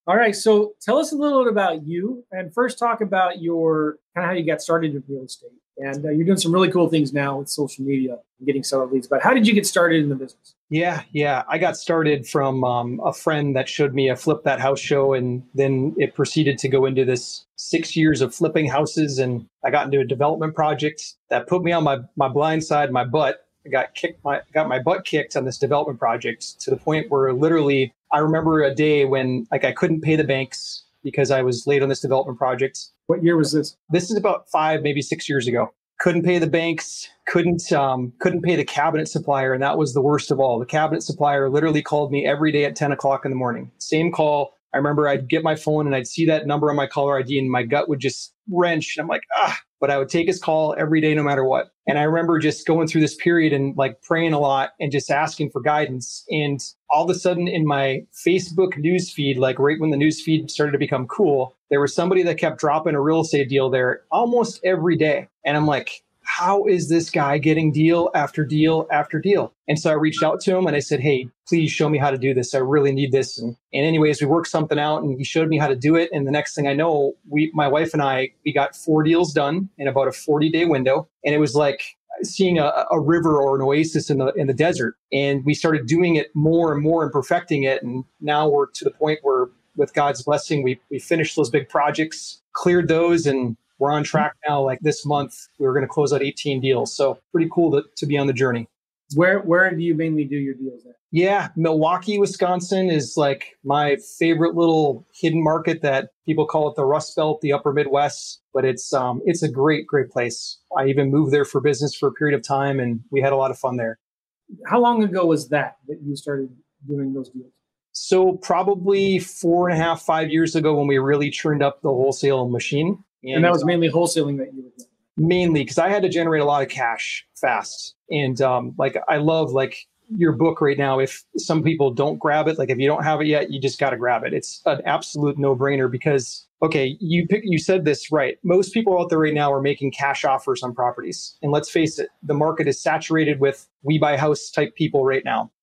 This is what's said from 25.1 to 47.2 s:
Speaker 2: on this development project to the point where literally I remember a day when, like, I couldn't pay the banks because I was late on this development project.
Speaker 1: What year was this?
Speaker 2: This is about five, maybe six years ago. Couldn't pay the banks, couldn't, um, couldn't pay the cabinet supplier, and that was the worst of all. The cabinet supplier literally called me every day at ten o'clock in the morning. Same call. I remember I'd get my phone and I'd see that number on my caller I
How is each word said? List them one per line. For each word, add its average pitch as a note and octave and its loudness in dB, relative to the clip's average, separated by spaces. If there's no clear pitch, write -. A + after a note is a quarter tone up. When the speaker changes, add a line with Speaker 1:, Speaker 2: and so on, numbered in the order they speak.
Speaker 2:
on C3 -4
this B2 -8
development C#3+ -2
project A#2 -4
to - -4
the C3 -2
point D#3 -2
where C3+ 2
literally C#3+ 2
I D3 2
remember D#3 2
a C3+ 2
day D3 2
when, B2+ 0
like, C#3 -2
I C3 2
couldn't D#3+ 0
pay D#3 2
the D#3 2
banks - -6
because C3+ 0
I C3 2
was B2 -2
late C#3+ 4
on C3+ 2
this C3+ -2
development C3 -2
project. B2+ -2
Speaker 1:
What E3 0
year E3+ 4
was D3 2
this? D3+ -2
Speaker 2:
This F3+ 0
is G#3+ 0
about G3+ -2
five, D#3 0
maybe C#3+ -2
six - -8
years C3 -2
ago. A#2+ -2
Couldn't F3 2
pay F3 2
the E3 0
banks, E3 -4
couldn't, F3 0
um, C3 0
couldn't F3 0
pay E3+ 0
the C#3+ 0
cabinet D#3 -2
supplier, C3+ -2
and C3 -2
that D3+ 0
was C#3+ 0
the C#3 2
worst D3 2
of C3+ 0
all. B2 2
The B2 -6
cabinet D#3 0
supplier C#3+ 0
literally D3+ 0
called D3 -2
me C#3+ -2
every D3 2
day C#3+ 2
at - -4
ten C#3+ -2
o'clock C3+ -2
in C#3 -4
the B2+ -4
morning. B2 -4
Same E3 0
call. D3 0
I C#3 0
remember D3 2
I'd C3+ -2
get D#3+ 0
my D#3 0
phone D3+ -2
and C#3 0
I'd B2+ -4
see E3 -2
that D#3 2
number D3 0
on C#3+ 0
my C#3 0
caller C#3 0
I C3 0